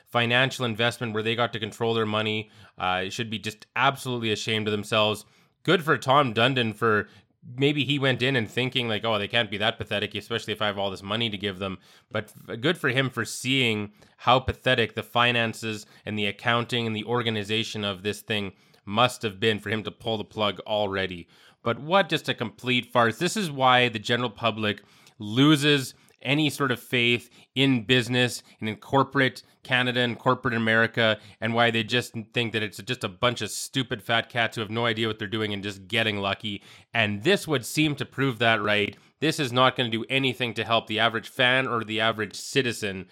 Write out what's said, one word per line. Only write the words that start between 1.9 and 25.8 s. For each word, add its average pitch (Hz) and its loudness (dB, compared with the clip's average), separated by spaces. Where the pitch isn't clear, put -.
their 113 4
money, 107 0
uh, 92 0
should 110 -6
be 110 -4
just 107 -10
absolutely 123 0
ashamed 107 -2
of 104 0
themselves. 107 2
Good 170 4
for 143 2
Tom 131 4
Dundon 117 2
for, 107 2
maybe 143 2
he 143 0
went 127 0
in 131 2
and 110 0
thinking, 123 -2
like, 107 -2
"Oh, 113 2
they 101 -2
can't 117 0
be 107 -6
that 107 0
pathetic, 104 -4
especially 110 -6
if - -6
I 107 0
have 101 -2
all 98 -2
this 92 -10
money 110 -4
to 104 -6
give 95 -6
them." 95 -6
But 107 -6
f-, 110 -10
good 160 0
for 143 -2
him 131 0
for 113 -4
seeing 117 -2
how 127 4
pathetic 120 0
the 107 -4
finances 113 0
and 104 -6
the 104 0
accounting 117 -2
and 110 -2
the 107 -6
organization 110 -2
of 95 -6
this 101 -4
thing 101 -4
must 117 0
have 95 -6
been 110 2
for 101 -8
him 110 -2
to 104 -8
pull 113 -6
the 101 -8
plug 104 -4
already. 95 -2
But 156 -2
what 165 2
just 151 -2
a 127 -2
complete 123 -2
farce. 117 4
This 175 -2
is 180 -2
why 127 4
the 110 -4
general 120 0
public 110 -2
loses 135 2